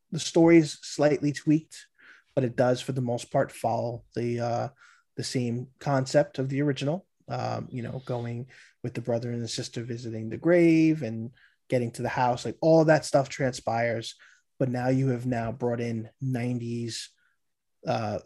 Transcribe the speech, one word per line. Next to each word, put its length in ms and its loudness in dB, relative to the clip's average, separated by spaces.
the 80 -6
story's 640 6
slightly 500 0
tweaked, 540 -2
but 80 2
it 120 -4
does 260 2
for 100 -6
the 100 -2
most 300 -4
part 200 0
follow 520 -4
the, 240 -2
uh, 300 -4
the 60 -8
same 460 -4
concept 580 0
of 120 -4
the 120 -2
original, 460 -2
um, 440 -6
you 100 -8
know, 240 -10
going 400 -6
with 100 -8
the 80 -6
brother 300 -2
and 100 -6
the 60 -8
sister 340 -8
visiting 480 -10
the 80 -8
grave 640 6
and 300 -6
getting 260 0
to 100 -8
the 60 -4
house, 360 0
like, 160 -8
all 240 8
that 200 4
stuff 220 2
transpires. 840 -2
But 100 0
now 200 -2
you 180 2
have 180 -2
now 260 -2
brought 300 -4
in 300 -6
nineties, 880 -6
uh, 380 -2